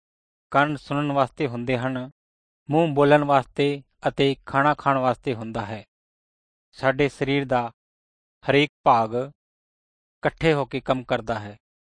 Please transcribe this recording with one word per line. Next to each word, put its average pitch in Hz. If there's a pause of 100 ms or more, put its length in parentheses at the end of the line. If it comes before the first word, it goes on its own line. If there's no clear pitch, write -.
(500)
ਕੰਨ 143
ਸੁਣਨ 143
ਵਾਸਤੇ 139
ਹੁੰਦੇ 120
ਹਨ, 127 (600)
ਮੂੰਹ 156
ਬੋਲਣ 143
ਵਾਸਤੇ 143 (260)
ਅਤੇ 135 (100)
ਖਾਣਾ 139
ਖਾਣ 139
ਵਾਸਤੇ 127
ਹੁੰਦਾ 110
ਹੈ। 104 (880)
ਸਾਡੇ 135
ਸਰੀਰ 139
ਦਾ 120 (800)
ਹਰੇਕ 143 (120)
ਭਾਗ 117
ਇਕੱਠੇ -
ਹੋ 143
ਕੇ 127
ਕੰਮ 127
ਕਰਦਾ 113
ਹੈ। 104 (380)